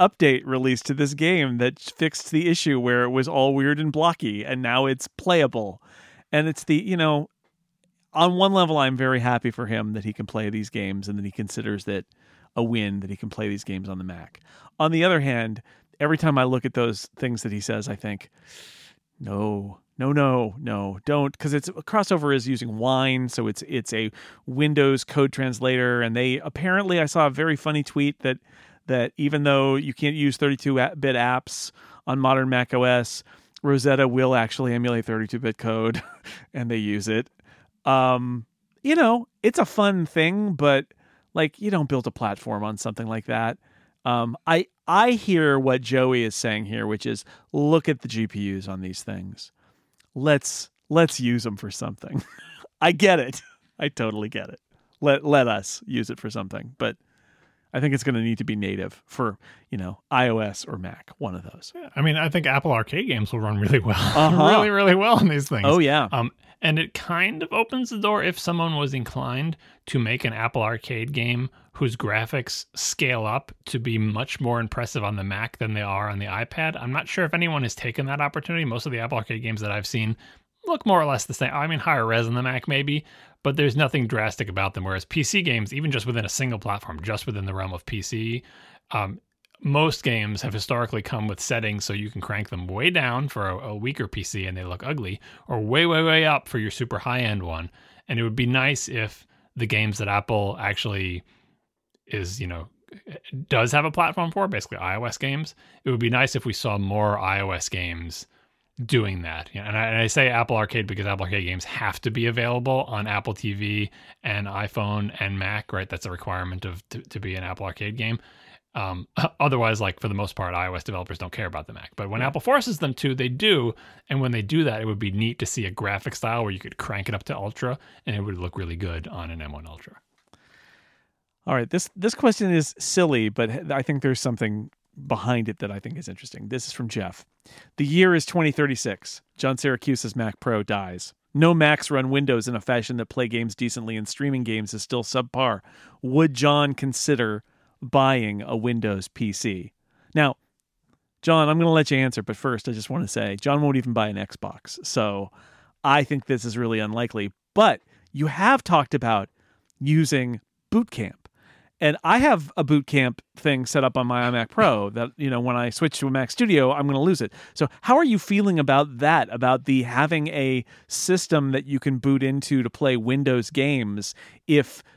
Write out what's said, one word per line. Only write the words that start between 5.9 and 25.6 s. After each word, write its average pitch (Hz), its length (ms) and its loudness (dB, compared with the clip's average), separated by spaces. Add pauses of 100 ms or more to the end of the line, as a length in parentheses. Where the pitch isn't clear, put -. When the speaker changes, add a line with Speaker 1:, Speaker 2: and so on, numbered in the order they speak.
Speaker 1:
And 151 160 2
it's 151 160 -6
the, 147 120 2
you 185 200 0
know, 156 320 2 (840)
on 175 220 6
one 196 180 4
level, 165 240 4
I'm 131 180 2
very 131 240 2
happy 120 300 2
for 117 160 -6
him 107 260 -2
that 107 120 -6
he 107 100 -4
can 110 100 -8
play 107 240 -4
these 107 220 -6
games 98 380 -6
and 104 100 -6
that 101 60 -6
he 101 60 -6
considers 107 540 -6
that 101 220 -6 (480)
a 117 100 0
win 107 360 -2
that 98 100 -10
he 98 60 -8
can 110 120 -10
play 107 200 -6
these 101 160 -6
games 95 240 -8
on 95 100 -10
the 92 60 -10
Mac. 87 360 -16 (400)
On 160 120 2
the 165 120 2
other 175 160 4
hand, 117 400 -2 (380)
every 151 180 2
time 151 220 4
I 127 60 6
look 127 200 2
at 131 100 -2
those 117 420 0
things 120 260 -4
that 110 100 -6
he 104 80 -4
says, 107 280 -4
I 104 80 -6
think, 104 340 -10 (880)
"No, 101 600 -6 (180)
no, 131 140 0
no, 127 460 2
no, 101 460 -6
don't," 143 340 0
'cause 147 160 -4
it's, 147 160 -2
Crossover 160 640 0
is 123 140 -2
using 117 300 -4
Wine, 131 500 2
so 120 180 -4
it's, 107 220 -6
it's 135 240 -4
a 110 180 -2 (360)
Windows 139 580 4
code 139 280 2
translator, 123 680 0